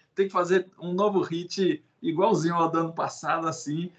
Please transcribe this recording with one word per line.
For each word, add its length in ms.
tem 120
que 60
fazer 360
um 140
novo 300
hit 600
igualzinho 520
ao 160
do 80
ano 140
passado, 560
assim. 500